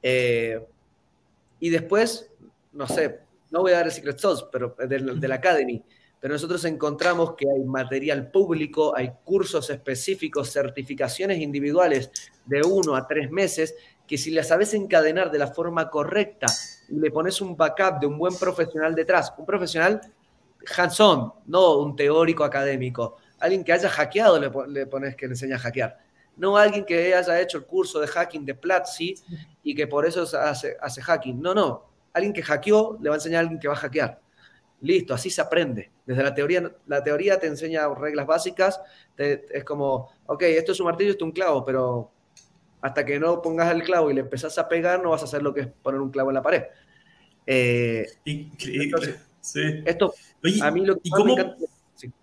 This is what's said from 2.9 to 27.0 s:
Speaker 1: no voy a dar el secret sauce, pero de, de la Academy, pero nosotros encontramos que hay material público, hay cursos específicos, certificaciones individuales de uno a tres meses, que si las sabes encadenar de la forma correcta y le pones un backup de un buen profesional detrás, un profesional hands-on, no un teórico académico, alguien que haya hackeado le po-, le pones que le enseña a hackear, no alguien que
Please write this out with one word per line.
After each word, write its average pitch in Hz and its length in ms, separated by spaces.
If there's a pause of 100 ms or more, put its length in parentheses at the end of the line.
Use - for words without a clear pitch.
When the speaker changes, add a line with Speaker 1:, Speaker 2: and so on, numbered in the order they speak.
Speaker 1:
no 165 120
voy 185 120
a 170 40
dar 165 100
el 156 40
secret 139 260
sauce, 165 320
pero 123 300
de, 131 180
de 131 300
la 131 80
Academy, 131 480 (380)
pero 139 140
nosotros 165 280
encontramos 165 720
que 143 100
hay 139 200
material 135 680
público, 156 640
hay 127 160 (140)
cursos 175 440
específicos, 143 840
certificaciones 139 880
individuales 143 720 (340)
de 143 160
uno 170 340
a 131 120
tres 147 220
meses, 165 460 (320)
que 151 100
si 160 140
las 160 160
sabes 196 260
encadenar 175 580
de 147 80
la 139 80
forma 165 420
correcta 165 580 (400)
y - 120
le 151 120
pones 170 300
un 180 160
backup 160 420
de 143 80
un 147 100
buen 180 200
profesional 165 580
detrás, 160 420
un 156 80
profesional 180 540 (800)
hands-on, 175 560 (140)
no 165 320
un 147 160
teórico 160 480
académico, 127 720 (220)
alguien 185 240
que 170 100
haya 180 160
hackeado 180 500
le 139 100
po-, 131 160
le 139 200
pones 135 300
que 135 120
le 127 60
enseña 131 220
a 123 40
hackear, 120 380 (400)
no 190 180
alguien 208 300
que 175 300